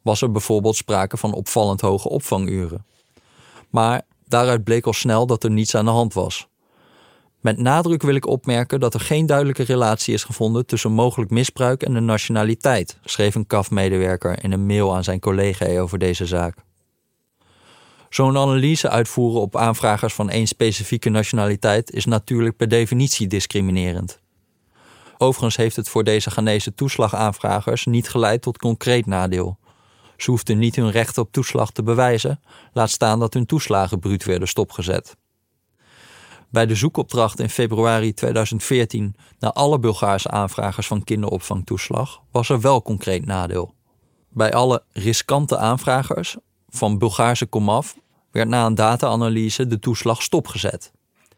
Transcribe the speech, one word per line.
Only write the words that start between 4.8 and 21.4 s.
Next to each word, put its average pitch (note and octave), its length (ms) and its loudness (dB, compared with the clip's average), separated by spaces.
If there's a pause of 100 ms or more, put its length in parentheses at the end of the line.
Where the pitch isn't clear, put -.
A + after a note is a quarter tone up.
al A2+ 80 0
snel A#2+ 340 2
dat A#2+ 160 0
er A2+ 80 2
niets G#2+ 240 0
aan G#2+ 100 2
de A2+ 60 4
hand A2+ 220 2
was. F#2 340 -4 (920)
"Met A2 180 0
nadruk D3+ 440 2
wil C#3 140 2
ik C#3 120 -2
opmerken B2+ 520 0
dat B2 140 2
er A2+ 60 -2
geen D#3+ 260 0
duidelijke C#3+ 380 2
relatie A#2 500 0
is G#2+ 100 -2
gevonden A2+ 420 -2
tussen A2+ 260 -2
mogelijk A#2 400 0
misbruik B2 520 0
en C3+ 100 -2
de A#2 60 0
nationaliteit", A2+ 1040 0
schreef G#2 320 0
een A2 120 -2
caf-medewerker F#2 960 0
in G2 80 -2
een G2 140 0
mail G2+ 300 2
aan F#2 80 -2
zijn F#2 160 -2
collega F#2+ 600 0
over F#2 200 -2
deze F2+ 260 0
zaak. E2+ 420 -4 (1400)
Zo'n C3+ 280 2
analyse C#3 520 2
uitvoeren A#2 520 2
op G2 140 -4
aanvragers A2+ 580 0
van G#2 160 -2
één A2 180 0
specifieke A#2 600 -2
nationaliteit G#2+ 840 0